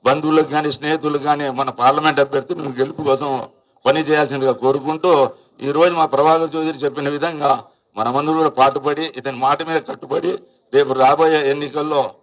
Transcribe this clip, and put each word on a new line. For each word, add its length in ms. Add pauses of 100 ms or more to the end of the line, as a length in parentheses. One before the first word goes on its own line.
బంధువులకు 460
కానీ 200
స్నేహితులకు 520
కానీ 260
మన 200
పార్లమెంట్ 500
అభ్యర్థిని 420 (180)
గెలుపు 220
కోసం 420 (420)
పని 140
చేయాల్సిందిగా 520
కోరుకుంటూ, 800 (320)
ఈరోజు 320
మా 120
ప్రభాకర్ 500
చౌదరి 220
చెప్పిన 320
విధంగా 540 (340)
మనమందరూ 360
కూడా 160
పాటుపడి, 560 (120)
ఇతని 200
మాట 320
మీద 200
కట్టుబడి, 420 (420)
రేపు 200
రాబోయే 580
ఎన్నికల్లో 600 (120)